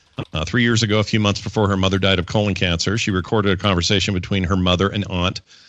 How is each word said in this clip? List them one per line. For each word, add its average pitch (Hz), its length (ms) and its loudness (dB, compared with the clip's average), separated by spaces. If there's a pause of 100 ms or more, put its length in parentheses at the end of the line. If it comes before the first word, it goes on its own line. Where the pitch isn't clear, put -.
(340)
Uh, 78 120 -2
three 123 180 0
years 117 200 2
ago, 104 160 0
a 107 40 0
few 110 180 0
months 101 200 0
before 104 280 0
her 98 80 0
mother 95 220 0
died 95 200 2
of 85 60 -4
colon 104 280 0
cancer, 90 440 -2
she 107 140 -2
recorded 98 400 0
a 92 100 2
conversation 98 520 2
between 92 300 -2
her 92 140 0
mother 92 320 2
and 101 200 -4
aunt, 92 300 -2 (300)